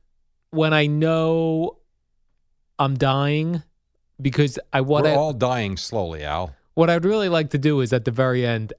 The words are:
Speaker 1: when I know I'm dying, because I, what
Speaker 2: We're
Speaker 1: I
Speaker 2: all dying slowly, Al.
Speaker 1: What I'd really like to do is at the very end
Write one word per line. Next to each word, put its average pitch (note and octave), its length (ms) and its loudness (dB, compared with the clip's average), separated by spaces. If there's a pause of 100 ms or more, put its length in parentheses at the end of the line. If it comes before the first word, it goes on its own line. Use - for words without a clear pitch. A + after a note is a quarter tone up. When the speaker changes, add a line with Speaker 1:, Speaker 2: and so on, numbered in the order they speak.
(500)
Speaker 1:
when D#3 240 2
I D3+ 120 4
know D#3+ 920 0 (1000)
I'm C3+ 180 0
dying, D3 680 0 (580)
because C#3 380 0 (140)
I, C#3 80 2
what D3 240 2
Speaker 2:
We're D3+ 80 4
Speaker 1:
I - 20 2
Speaker 2:
all D3+ 180 2
dying A#2 440 -2
slowly, E2 480 -6
Al. D#2 300 -6 (200)
Speaker 1:
What E3 160 4
I'd E3+ 140 2
really G#3 240 0
like D#3+ 220 0
to D3 80 -2
do C#3+ 220 2
is A#2+ 120 -2
at A#2+ 120 0
the C3 60 -2
very B2+ 340 0
end A2+ 340 -4